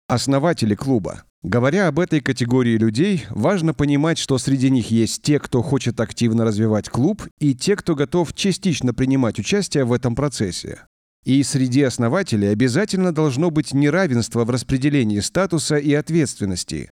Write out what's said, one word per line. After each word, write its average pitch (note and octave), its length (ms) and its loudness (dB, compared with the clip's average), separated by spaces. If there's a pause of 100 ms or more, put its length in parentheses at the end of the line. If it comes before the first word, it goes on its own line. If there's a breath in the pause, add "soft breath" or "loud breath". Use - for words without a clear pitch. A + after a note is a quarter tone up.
Основатели C3+ 680 0
клуба. A#2 500 -2 (180)
Говоря C3 440 2
об D3+ 140 0
этой D#3+ 200 0
категории A#2+ 580 2
людей, A#2+ 500 2
важно D#3+ 460 0
понимать, D3 440 0
что C3+ 200 -2
среди C3+ 320 0
них A#2+ 200 0
есть A2+ 320 0
те, D3 160 2
кто B2 240 -2
хочет B2+ 380 -2
активно A2+ 440 0
развивать G#2+ 440 0
клуб, E3+ 400 0 (100)
и C#3+ 160 2
те, G3 220 0
кто - 180 -2
готов D3 380 0
частично E3 600 0
принимать C3 440 0
участие D#3 460 0
в A#2 80 0
этом A#2+ 240 0
процессе. B2 640 -4 (460)
И C3+ 160 4
среди C3 400 0
основателей A#2+ 680 0
обязательно F3+ 640 0
должно D#3 360 0
быть D3 240 -4
неравенство C#3 680 0
в A2+ 60 -2
распределении B2+ 720 0
статуса E3 560 -2
и D3 160 0
ответственности. G#2 1080 -2